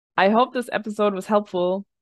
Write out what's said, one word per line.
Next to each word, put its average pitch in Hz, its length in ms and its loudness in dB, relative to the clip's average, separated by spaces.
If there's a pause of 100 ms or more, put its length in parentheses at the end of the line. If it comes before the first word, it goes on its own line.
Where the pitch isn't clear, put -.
(220)
I 196 80 6
hope 240 240 2
this 247 180 -6
episode 208 440 -2
was 185 100 -8
helpful. 202 640 -2 (140)